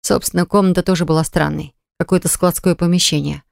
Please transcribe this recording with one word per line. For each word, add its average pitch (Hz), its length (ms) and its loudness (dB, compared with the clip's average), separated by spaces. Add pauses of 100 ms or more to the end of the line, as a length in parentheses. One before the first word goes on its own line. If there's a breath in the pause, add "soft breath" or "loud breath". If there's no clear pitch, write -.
Собственно, 180 440 -2
комната 185 380 2
тоже 180 220 0
была 160 180 0
странной. 151 500 -2 (240)
Какое-то 175 300 0
складское - 480 0
помещение. 151 760 0